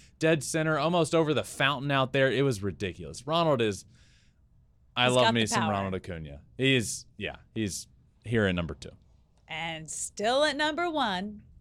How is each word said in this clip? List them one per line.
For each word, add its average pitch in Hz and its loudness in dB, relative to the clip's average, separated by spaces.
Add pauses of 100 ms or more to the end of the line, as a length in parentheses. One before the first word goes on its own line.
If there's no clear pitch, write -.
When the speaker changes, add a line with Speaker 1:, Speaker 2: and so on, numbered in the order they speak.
(180)
Speaker 1:
dead 160 2
center, 156 0
almost 165 2
over 156 4
the 110 2
fountain 139 0
out 135 2
there. 135 4
It 120 2
was 120 0
ridiculous. 85 -6
Ronald 156 2
is, 104 0 (1120)
I 123 4
Speaker 2:
He's 127 4
Speaker 1:
love 127 6
Speaker 2:
got 117 4
Speaker 1:
me 113 4
Speaker 2:
the 107 2
Speaker 1:
some 196 0
Speaker 2:
power. 107 0
Speaker 1:
Ronald 98 -2
Acuna. 82 -10 (180)
He 135 4
is, - -4 (120)
yeah, 87 -8 (180)
he's 104 -4 (380)
here 110 2
at 92 2
number 82 -4
two. - -14 (580)
Speaker 2:
And 160 -10
still 247 -2
at 285 0
number 311 -2
one, 214 -4 (200)